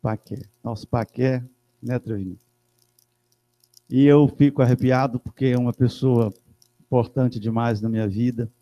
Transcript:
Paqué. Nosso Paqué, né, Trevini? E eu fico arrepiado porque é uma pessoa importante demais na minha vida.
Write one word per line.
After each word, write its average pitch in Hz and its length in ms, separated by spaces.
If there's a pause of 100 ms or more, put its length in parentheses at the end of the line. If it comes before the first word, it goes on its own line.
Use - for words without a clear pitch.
Paqué. 110 360 (260)
Nosso 117 240
Paqué, 127 560 (400)
né, 123 160
Trevini? 98 400 (1500)
E 131 160
eu 147 240
fico 143 320
arrepiado 127 580
porque - 280
é 123 100
uma 123 160
pessoa 120 600 (460)
importante 123 580
demais 113 440
na 113 80
minha 113 180
vida. 113 420 (120)